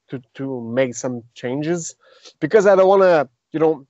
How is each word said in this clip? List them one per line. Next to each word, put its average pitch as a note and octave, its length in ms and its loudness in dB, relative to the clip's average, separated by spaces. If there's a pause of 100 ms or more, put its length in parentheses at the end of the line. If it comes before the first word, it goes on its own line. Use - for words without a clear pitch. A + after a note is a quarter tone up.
to, C3 120 -12 (140)
to C3+ 260 -10
make A#2+ 340 -4
some B2 280 -10 (100)
changes, D3+ 640 -8 (440)
because F3+ 280 2
I G3+ 80 6
don't F#3+ 120 4
wanna, F#3 420 4 (220)
you D#3 80 -6
know D#3 300 -2